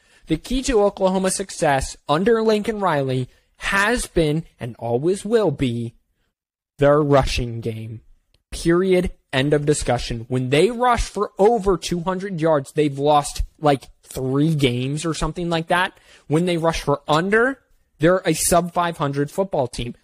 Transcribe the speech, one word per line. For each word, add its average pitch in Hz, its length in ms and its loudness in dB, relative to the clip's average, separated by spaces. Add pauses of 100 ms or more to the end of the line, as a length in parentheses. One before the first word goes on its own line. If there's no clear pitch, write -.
(280)
The 160 80 0
key 254 280 -4
to 220 180 2
Oklahoma's 190 520 0
success 147 600 -2 (120)
under 202 340 2
Lincoln 214 380 0
Riley 135 480 0 (280)
has 208 500 0
been 160 380 0 (160)
and 127 180 -10
always 135 460 -2
will 208 260 2
be 120 440 -4 (840)
their 143 240 4
rushing 127 580 0
game. 110 420 -10 (480)
Period. 180 600 2 (200)
End 143 220 0
of 147 140 0
discussion. 120 600 -2
When 127 200 -2
they 156 220 4
rush 240 320 0
for - 360 -4
over 196 380 4
two 175 240 -4
hundred 185 400 -6
yards, 151 320 0
they've 147 260 0
lost, 147 440 0 (180)
like, 143 240 2 (180)
three 139 520 -2
games 135 500 -2
or 165 80 -2
something 170 380 -4
like 165 160 -2
that. 180 260 0 (360)
When 160 180 2
they 175 100 0
rush 160 240 -2
for 143 260 -2
under, 214 520 2 (400)
they're 180 260 4
a 175 80 0
sub 170 400 0
five 170 240 -2
hundred 143 340 -2
football 180 360 -2
team. 120 380 -8